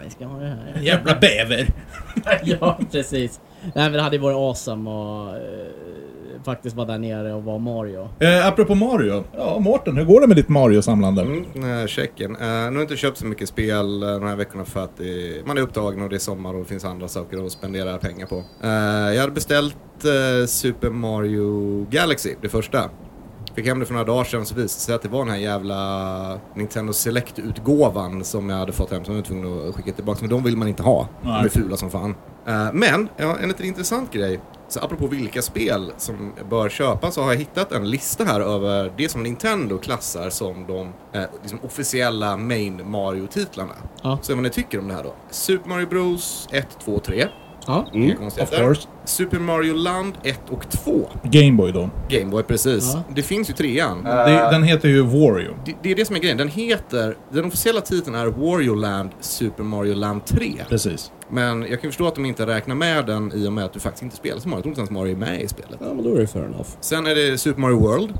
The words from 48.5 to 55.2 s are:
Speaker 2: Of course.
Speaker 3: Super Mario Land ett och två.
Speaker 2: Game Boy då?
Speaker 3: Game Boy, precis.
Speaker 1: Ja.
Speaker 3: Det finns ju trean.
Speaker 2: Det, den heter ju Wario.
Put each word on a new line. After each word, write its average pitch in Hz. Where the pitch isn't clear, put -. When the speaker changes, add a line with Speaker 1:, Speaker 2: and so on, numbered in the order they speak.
Speaker 2:
Of 117
course. 151
Speaker 3:
Super 180
Mario 160
Land 180
ett 135
och -
två. -
Speaker 2:
Game 139
Boy 95
då? 90
Speaker 3:
Game 101
Boy, 107
precis. 123
Speaker 1:
Ja. 165
Speaker 3:
Det 143
finns 202
ju 131
trean. 139
Speaker 2:
Det, 123
den 160
heter 156
ju 139
Wario. 120